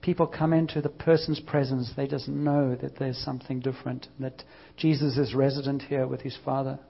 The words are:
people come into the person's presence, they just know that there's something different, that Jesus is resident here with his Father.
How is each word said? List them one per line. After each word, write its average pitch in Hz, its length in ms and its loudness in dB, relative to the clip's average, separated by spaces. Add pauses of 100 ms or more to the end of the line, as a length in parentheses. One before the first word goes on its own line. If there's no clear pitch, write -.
people 170 240 2
come 160 260 0
into 160 280 2
the 147 80 -2
person's 156 500 2
presence, 131 580 0
they 139 120 -2
just 139 180 -4
know 143 480 2
that 131 240 -8
there's 131 200 -4
something 131 420 -6
different, 131 480 -4 (100)
that 131 240 -8 (340)
Jesus 143 420 2
is 120 160 0
resident 135 480 2
here 131 240 0
with 127 160 -6
his 127 220 -8
Father. 135 460 -2